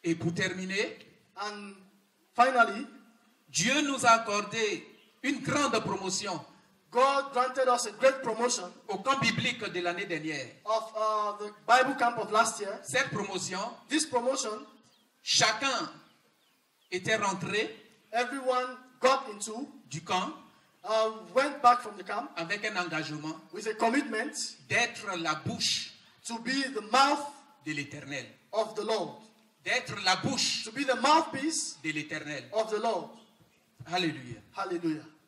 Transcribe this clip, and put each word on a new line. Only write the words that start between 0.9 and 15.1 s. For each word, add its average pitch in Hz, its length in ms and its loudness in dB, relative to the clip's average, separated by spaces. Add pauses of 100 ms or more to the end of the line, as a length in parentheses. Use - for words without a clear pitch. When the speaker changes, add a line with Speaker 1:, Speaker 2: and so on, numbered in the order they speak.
Speaker 2:
And 202 360 -10 (640)
finally, 240 520 4 (640)
Speaker 1:
Dieu 247 340 2
nous 277 220 0
a 233 60 10
accordé 208 760 2 (360)
une 262 180 -2
grande 269 400 2
promotion 185 640 -4 (460)
Speaker 2:
God 269 420 4
granted 254 360 2
us 240 180 4
a 208 60 -6
great 262 300 4
promotion 233 480 -2 (180)
Speaker 1:
au 233 100 -4
camp 262 200 2
biblique 240 460 0
de 175 160 -4
l'année 175 240 -2
dernière. 151 420 -6 (200)
Speaker 2:
of, 220 280 0
uh, 208 520 0
the 208 40 -8 (160)
Bible 254 300 6
camp 240 220 2
of 214 120 -4
last 220 300 2
year. 202 220 -6
Speaker 1:
Cette 262 280 0
promotion, 190 480 -4 (300)
Speaker 2:
This 294 160 0
promotion, 240 640 -2 (560)